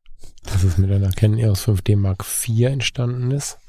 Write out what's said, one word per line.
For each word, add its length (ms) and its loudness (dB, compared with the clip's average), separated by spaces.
dass 180 0
es 160 4
mit 120 4
einer 200 2
Canon 280 2
E 100 2
O 40 2
S 100 -2
fünf 200 0
D 140 2
Mark 280 -2
vier 460 0
entstanden 640 -4
ist. 260 -6